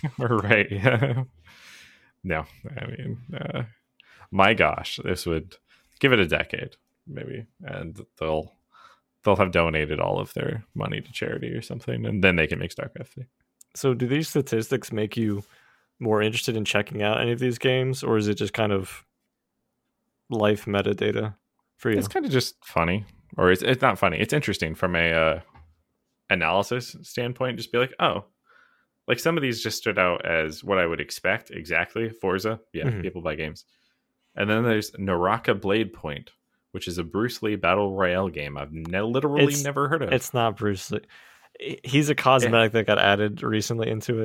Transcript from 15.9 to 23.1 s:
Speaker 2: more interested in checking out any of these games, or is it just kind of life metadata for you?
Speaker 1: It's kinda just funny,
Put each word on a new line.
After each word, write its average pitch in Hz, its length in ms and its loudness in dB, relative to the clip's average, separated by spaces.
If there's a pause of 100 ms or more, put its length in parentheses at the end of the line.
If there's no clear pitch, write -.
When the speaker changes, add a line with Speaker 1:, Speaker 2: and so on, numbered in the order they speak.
Speaker 2:
more 107 220 2
interested 113 360 0
in 107 80 -2
checking 104 380 -2
out 110 180 2
any 117 100 0
of 120 80 -2
these 123 180 0
games, 131 460 0
or 113 140 2
is 104 100 2
it 104 80 2
just 101 180 -4
kind 107 200 0
of - 320 -4 (1200)
life 107 360 2
metadata 104 720 0 (420)
for 123 140 -2
you? 104 60 4
Speaker 1:
It's 98 100 0
kinda 302 220 -2
just - 360 0
funny, 87 400 0 (320)